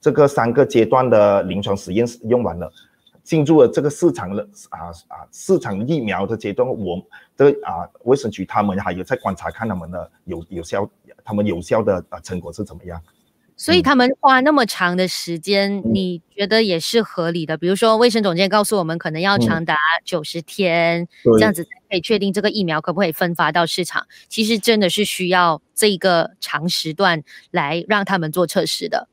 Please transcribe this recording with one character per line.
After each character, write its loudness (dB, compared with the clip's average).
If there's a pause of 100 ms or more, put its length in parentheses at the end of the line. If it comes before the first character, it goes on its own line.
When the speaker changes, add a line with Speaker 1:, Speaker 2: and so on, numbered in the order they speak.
Speaker 1:
这 2
个 6
三 0
个 4
阶 4
段 2
的 6
临 -4
床 -2
实 -10
验 2 (180)
用 0
完 -6
了， -10 (540)
进 0
入 6
了 8
这 0
个 0
市 2
场 -8
的， -6 (260)
啊， -14 (160)
啊， -20
市 0
场 -4
疫 -2
苗 -2
的 -4
阶 -6
段， 0
我 -6 (360)
的， 6 (180)
啊， -8 (160)
卫 4
生 -6
局 -8
他 -2
们 0
还 -4
有 -6
在 -2
观 -4
察 -8
看 -8
他 -4
们 -8
的 -12 (140)
有-， -10
有 -10
效， -6 (340)
他 -10
们 0
有 -2
效 0
的， 0
啊， -14
成 -8
果 -14
是 -10
怎 -10
么 -20
样。 -12 (560)
Speaker 2:
所 0
以 6
他 2
们 4 (100)
花 6
那 4
么 4
长 -2
的 2
时 -6
间， 0 (140)
Speaker 1:
嗯。 0
Speaker 2:
你 -2 (140)
觉 -4
得 2
也 0
是 0
合 -2
理 -4
的？ -4
比 -4
如 2
说 4
卫 6
生 0
总 2
监 2
告 2
诉 0
我 2
们 -4
可 -6
能 -6
要 2
长 0
达 0 (260)
九 -6
十 -8
Speaker 1:
嗯。 -12
Speaker 2:
天， 0 (160)
Speaker 1:
对。 6
Speaker 2:
这 6
样 2
子 -6
才 -12 (180)
可 -6
以 -2
确 0
定 -2
这 -2
个 0
疫 -4
苗 -2
可 -6
不 -4
可 2
以 -2
分 -2
发 0
到 2
市 -4
场。 -6 (240)
其 -4
实 0
真 2
的 2
是 0
需 -4
要 2 (140)
这 2
个 2
长 -4
时 -4
段 0 (300)
来 -4
让 0
他 -2
们 -2
做 0
测 0
试 -6
的。 -4